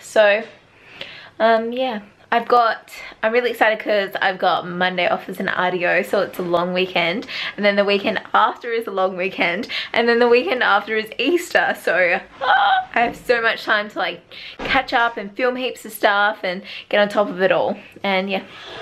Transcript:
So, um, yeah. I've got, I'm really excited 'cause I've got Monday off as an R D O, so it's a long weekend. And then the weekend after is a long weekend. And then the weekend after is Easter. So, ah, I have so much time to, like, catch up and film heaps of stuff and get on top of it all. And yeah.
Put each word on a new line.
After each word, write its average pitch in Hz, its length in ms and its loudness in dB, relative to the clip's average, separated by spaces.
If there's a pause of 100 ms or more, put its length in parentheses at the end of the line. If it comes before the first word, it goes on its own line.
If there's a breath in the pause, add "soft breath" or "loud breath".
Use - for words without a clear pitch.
So, 214 440 2 (960 loud breath)
um, 226 320 2
yeah. 247 300 -4 (300)
I've 233 140 0
got, 233 460 2 (320 loud breath)
I'm 220 80 2
really 240 180 2
excited 220 300 2
'cause 202 420 -2
I've 185 160 0
got 180 260 2
Monday 180 440 0
off - 200 -2
as 190 120 -10
an 196 80 -2
R 180 240 0
D 175 120 -2
O, 175 180 2
so 202 180 0
it's 175 180 -4
a 190 40 -4
long 175 300 0
weekend. 180 540 -2 (300 loud breath)
And 202 100 0
then 202 80 4
the 202 100 4
weekend 202 360 0 (120)
after 226 380 0
is 233 160 -4
a 208 60 -8
long 190 240 0
weekend. 185 500 -4 (260 loud breath)
And 233 160 2
then 233 120 4
the 240 80 6
weekend 247 340 2
after 208 340 2
is 220 220 -4
Easter. 233 640 0
So, 185 380 2 (200)
ah, - 540 2
I 226 60 4
have 233 160 0
so 240 260 0
much 220 220 0
time 214 260 0
to, - 80 -10
like, 175 240 -4 (360 loud breath)
catch - 340 -2
up 233 240 2
and 202 200 -10
film 254 200 0
heaps 247 280 -8
of 220 60 -12
stuff 208 540 2
and 190 180 -4 (260 loud breath)
get 208 120 2
on 208 80 4
top 208 200 0
of 180 140 -4
it 185 80 4
all. 165 260 2 (280 loud breath)
And 196 260 -2
yeah. 190 140 -4 (380 loud breath)